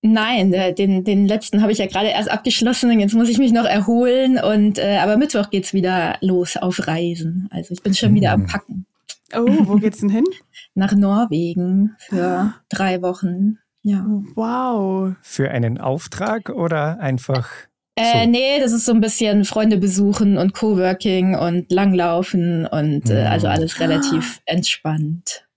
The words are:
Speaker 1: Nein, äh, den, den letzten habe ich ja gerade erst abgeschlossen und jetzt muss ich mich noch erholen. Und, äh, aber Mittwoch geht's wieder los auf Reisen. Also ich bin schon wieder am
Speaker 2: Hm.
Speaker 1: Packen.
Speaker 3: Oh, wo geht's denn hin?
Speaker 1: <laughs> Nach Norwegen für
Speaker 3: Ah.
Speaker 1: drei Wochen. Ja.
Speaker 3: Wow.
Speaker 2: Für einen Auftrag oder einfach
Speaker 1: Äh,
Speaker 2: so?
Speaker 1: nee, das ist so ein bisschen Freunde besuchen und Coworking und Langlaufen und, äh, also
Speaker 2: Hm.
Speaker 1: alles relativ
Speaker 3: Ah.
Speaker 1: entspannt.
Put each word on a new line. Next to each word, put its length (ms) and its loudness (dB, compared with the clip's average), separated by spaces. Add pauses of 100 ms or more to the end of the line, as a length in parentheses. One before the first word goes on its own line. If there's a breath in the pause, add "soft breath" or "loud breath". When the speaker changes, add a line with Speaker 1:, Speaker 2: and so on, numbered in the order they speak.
Speaker 1:
Nein, 500 2
äh, 220 0
den, 300 0
den 220 2
letzten 360 0
habe 100 2
ich 60 0
ja 80 -2
gerade 220 -2
erst 220 -2
abgeschlossen 600 0
und 100 4
jetzt 140 2
muss 140 4
ich 100 2
mich 140 4
noch 120 4
erholen. 760 2
Und, 400 2
äh, 200 0
aber 180 2
Mittwoch 340 2
geht's 220 -2
wieder 480 0
los 360 0
auf 300 -4
Reisen. 640 -4
Also 220 -8
ich 100 -12
bin 120 0
schon 200 4
wieder 180 4
am 100 2
Speaker 2:
Hm. 60 -2
Speaker 1:
Packen. 380 -8 (480)
Speaker 3:
Oh, 120 0 (200)
wo 100 0
geht's 220 0
denn 120 -2
hin? 140 2 (260)
Speaker 1:
<laughs> 240 -20
Nach 200 0
Norwegen 1040 0
für 260 -4
Speaker 3:
Ah. 300 -2 (140)
Speaker 1:
drei 340 -2
Wochen. 560 -2 (240)
Ja. 220 0 (320)
Speaker 3:
Wow. 880 -2
Speaker 2:
Für 280 -4
einen 280 -2
Auftrag 720 -6
oder 500 -4
einfach 480 -4 (480)
Speaker 1:
Äh, 280 2
Speaker 2:
so? 60 4
Speaker 1:
nee, 300 2
das 120 2
ist 120 0
so 80 2
ein 80 4
bisschen 440 2
Freunde 340 0
besuchen 600 2
und 160 0
Coworking 800 0
und 380 -2
Langlaufen 960 0
und, 440 -2
äh, 140 2
also 240 0
Speaker 2:
Hm. 80 0
Speaker 1:
alles 240 -4
relativ 580 -2
Speaker 3:
Ah. 140 -8
Speaker 1:
entspannt. 920 -4 (120)